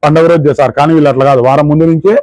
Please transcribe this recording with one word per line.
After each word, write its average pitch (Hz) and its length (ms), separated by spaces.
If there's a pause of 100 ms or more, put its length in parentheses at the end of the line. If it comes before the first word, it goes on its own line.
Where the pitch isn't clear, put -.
పండగ 156 280
రోజు 165 160
చేస్తారు, 131 320
కానీ 151 160
వీళ్ళు 151 160
అట్లా 135 180
కాదు, 135 180
వారం 147 240
ముందు 156 200
నుంచే 165 320